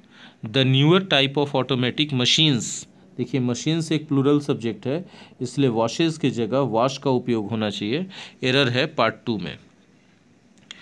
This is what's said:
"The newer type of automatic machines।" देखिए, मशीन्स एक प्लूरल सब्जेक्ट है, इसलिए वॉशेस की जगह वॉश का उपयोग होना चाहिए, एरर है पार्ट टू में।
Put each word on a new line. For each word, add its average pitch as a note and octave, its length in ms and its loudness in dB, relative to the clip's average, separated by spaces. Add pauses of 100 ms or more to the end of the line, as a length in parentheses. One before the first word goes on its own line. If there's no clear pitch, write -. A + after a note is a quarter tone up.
(460)
"The C3 180 2
newer C#3+ 360 4 (120)
type C#3 260 2
of C#3+ 100 2
automatic C3 640 -2
machines।" B2+ 760 0 (300)
देखिए, C3 220 -4
मशीन्स D#3 520 -2
एक D3+ 160 -2
प्लूरल C#3+ 320 2
सब्जेक्ट A2+ 460 -4
है, D#3+ 240 -6 (300)
इसलिए C3 280 0
वॉशेस A#2+ 500 0
की C#3 120 0
जगह A2+ 280 -2
वॉश C3 400 2
का C#3 120 -2
उपयोग A#2+ 400 0
होना A2 200 -2
चाहिए, A#2 360 -4 (360)
एरर C3 260 2
है B2+ 180 0
पार्ट A2+ 280 0 (120)
टू A2 120 -2
में। F2+ 200 -10 (1200)